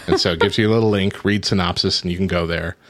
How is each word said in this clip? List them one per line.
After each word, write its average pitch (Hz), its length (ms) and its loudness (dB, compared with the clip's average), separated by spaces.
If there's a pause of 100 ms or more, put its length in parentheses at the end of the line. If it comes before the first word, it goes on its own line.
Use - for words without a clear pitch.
And - 120 2
so 92 120 2
it 80 80 -2
gives - 180 2
you 107 100 4
a 110 60 4
little 113 160 4
link, 101 340 0
read 101 220 0
synopsis, 90 560 0
and 90 100 -4
you 87 60 -4
can 95 80 0
go 87 220 0
there 82 280 -4 (140)